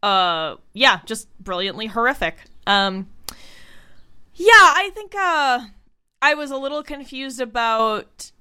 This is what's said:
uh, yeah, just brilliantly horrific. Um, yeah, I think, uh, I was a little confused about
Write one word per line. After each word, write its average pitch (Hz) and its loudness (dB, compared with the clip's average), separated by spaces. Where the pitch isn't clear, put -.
uh, 175 0
yeah, 214 4
just - -10
brilliantly 190 -6
horrific. 233 -2
Um, 196 0
yeah, 381 4
I 381 8
think, 415 -14
uh, 302 0
I 294 6
was 294 -6
a 277 -8
little 277 -6
confused 269 -12
about 226 -2